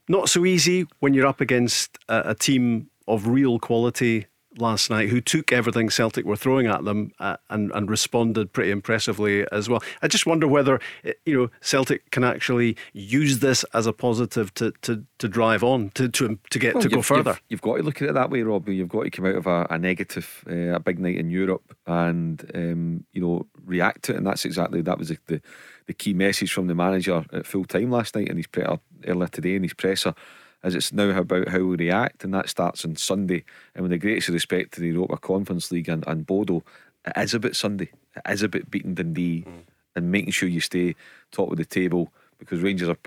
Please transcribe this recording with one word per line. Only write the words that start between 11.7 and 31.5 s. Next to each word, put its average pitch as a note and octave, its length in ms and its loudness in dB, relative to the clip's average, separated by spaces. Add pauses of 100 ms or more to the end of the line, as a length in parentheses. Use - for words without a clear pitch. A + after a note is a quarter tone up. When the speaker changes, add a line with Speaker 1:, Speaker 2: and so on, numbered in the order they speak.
Speaker 1:
can B2+ 140 0
actually A#2+ 520 2 (160)
use B2+ 460 0
this C3 340 4
as A2+ 140 2
a A2+ 60 2
positive A#2 600 0
to, A2+ 180 0 (100)
to, A2+ 220 -4 (140)
to A#2+ 100 -2
drive A2+ 340 2
on, A#2+ 280 2
to, B2+ 180 0
to, A2+ 280 -2 (140)
to - 80 -2
get A2+ 160 2
Speaker 2:
Well, A#3+ 80 2
Speaker 1:
to G3 60 4
go - 80 2
Speaker 2:
you've, A#2 100 0
Speaker 1:
further. C#3+ 240 4
Speaker 2:
you've, - 180 -2
you've - 140 -8
got A2+ 140 0
to - 80 0
look C#3+ 180 -4
at C#3+ 60 0
it D3 60 -2
that C3 160 0
way, B2 120 0
Robbie. G2+ 320 -2
You've F#2 140 -2
got G#2+ 160 -2
to - 60 -4
come - 140 -4
out F#2+ 120 2
of E2+ 100 -4
a, F2 240 2
a E2 80 -2
negative, F2+ 720 -4
uh, E2+ 240 -2
a E2+ 60 0
big F2 180 -2
night F2+ 180 0
in E2 140 -2
Europe F#2 460 -2 (100)
and, E2+ 640 -2
um, E2+ 600 -4
you F#2 100 -6
know, E2+ 240 0 (180)
react F2+ 400 0
to - 100 -2
it. - 40 -4
And F#2+ 80 -2
that's - 180 -2
exactly, E2+ 380 -2
that F2 160 -2
was D#2+ 120 -6
the, D#2 160 -6
the, D#2+ 140 -4 (460)
the F2 80 -8
key - 180 -4
message F#2+ 400 0
from F#2 140 -2
the F2 80 0
manager F2 580 2
at G2+ 140 -6
full F#2+ 180 -4
time A#2 280 0
last A#2 240 0
night G#2 120 -2
in - 80 -4
his E2 120 -6
pre-, - 180 -2 (400)
earlier F2+ 220 0
today F2+ 260 -2
in F#2+ 80 0
his F2 120 -6
presser, F#2+ 380 0 (500)
as F2+ 120 -2
it's - 180 -2
now G2+ 160 2
about F#2 400 0
how F2+ 120 0